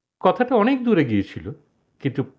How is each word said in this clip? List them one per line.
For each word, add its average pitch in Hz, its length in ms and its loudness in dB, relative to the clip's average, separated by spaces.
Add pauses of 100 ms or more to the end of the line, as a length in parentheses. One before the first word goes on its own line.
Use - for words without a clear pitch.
(200)
কথাটা 247 360 2
অনেক 247 280 2
দূরে 190 220 2
গিয়েছিল, 101 460 -4 (480)
কিন্তু 131 240 -4 (160)